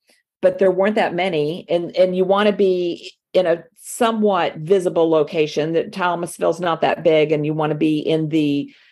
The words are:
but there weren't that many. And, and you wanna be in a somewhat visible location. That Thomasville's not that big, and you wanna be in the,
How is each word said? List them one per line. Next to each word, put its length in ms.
but 160
there 120
weren't 260
that 180
many. 560
And, 260
and 180
you 120
wanna 260
be 640
in 140
a 180
somewhat 800
visible 520
location. 640
That 200
Thomasville's 680
not 220
that 200
big, 300
and 140
you 80
wanna 200
be 260
in 280
the, 460